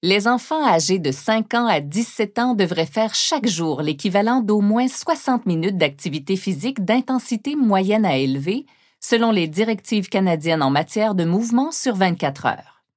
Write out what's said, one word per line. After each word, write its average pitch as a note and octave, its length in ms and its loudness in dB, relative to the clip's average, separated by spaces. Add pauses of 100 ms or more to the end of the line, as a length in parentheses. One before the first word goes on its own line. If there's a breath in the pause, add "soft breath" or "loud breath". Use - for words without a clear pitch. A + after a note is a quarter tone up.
Les G3+ 240 2
enfants C#4+ 360 -2
âgés F3+ 360 2
de D3 100 -2
cinq A3 440 -2
ans A#3+ 120 0
à F3 140 2
dix-sept G3+ 580 -4
ans B3 160 0
devraient E3+ 320 0
faire A3 300 -2
chaque C4+ 320 0
jour D#3 340 -2
l'équivalent G3+ 600 0
d'au G#3 180 2
moins A3 260 2
soixante C4 580 -2
minutes F3+ 320 0
d'activité D3+ 600 -2
physique F#3+ 480 -4
d'intensité B3+ 720 -2
moyenne G#3 500 2
à D3 100 2
élevée, C#3 480 -2 (360 soft breath)
selon A3+ 320 2
les E3+ 160 2
directives G#3 600 -2
canadiennes E3 540 2
en C3+ 80 4
matière G3 460 0
de F3 80 2
mouvement A#3 480 2
sur A#3+ 240 -2
vingt-quatre F3 500 0
heures. - 380 -6 (120)